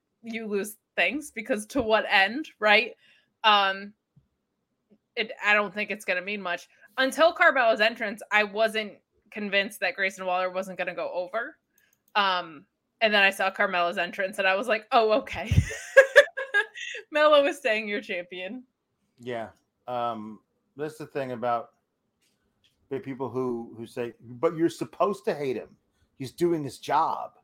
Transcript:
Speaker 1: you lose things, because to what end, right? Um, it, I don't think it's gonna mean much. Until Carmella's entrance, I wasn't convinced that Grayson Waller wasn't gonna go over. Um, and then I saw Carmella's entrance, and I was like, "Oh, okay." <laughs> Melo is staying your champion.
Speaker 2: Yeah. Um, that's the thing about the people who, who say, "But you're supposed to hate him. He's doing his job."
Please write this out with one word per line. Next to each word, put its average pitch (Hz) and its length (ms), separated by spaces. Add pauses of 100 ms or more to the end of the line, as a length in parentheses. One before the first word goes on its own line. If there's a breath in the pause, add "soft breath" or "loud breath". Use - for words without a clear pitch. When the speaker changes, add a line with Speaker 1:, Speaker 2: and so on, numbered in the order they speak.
(220)
Speaker 1:
you 226 240
lose 202 300 (200)
things, 214 340
because 214 360
to 269 160
what 214 280
end, 208 380 (100)
right? 214 380 (480 soft breath)
Um, 202 480 (1200)
it, 233 160 (120)
I 208 100
don't 208 180
think 208 180
it's 208 140
gonna 180 180
mean 202 200
much. 175 260 (280 soft breath)
Until 269 360
Carmella's 262 480
entrance, 220 420 (100)
I 214 100
wasn't 208 520 (360)
convinced 196 500
that 180 160
Grayson 190 280
Waller 185 260
wasn't 185 280
gonna 180 160
go 165 180
over. 220 440 (580)
Um, 180 500 (360)
and 214 120
then 202 100
I 196 80
saw 196 200
Carmella's 190 480
entrance, 190 400
and 190 100
I 190 60
was 214 120
like, 220 260
"Oh, 220 200
okay." 214 420
<laughs> - 1600
Melo 302 340
is 330 140
staying 220 280
your 208 140
champion. 185 640 (560)
Speaker 2:
Yeah. 117 280 (380)
Um, 113 540 (360)
that's 147 200
the 147 100
thing 131 260
about 120 380 (1160)
the 135 100
people 131 300
who, 120 480
who 113 100
say, 120 340
"But 123 360
you're 160 140
supposed 190 560
to 190 80
hate 139 220
him. 87 200 (400)
He's 131 160
doing 170 300
his 131 160
job." 147 540 (120)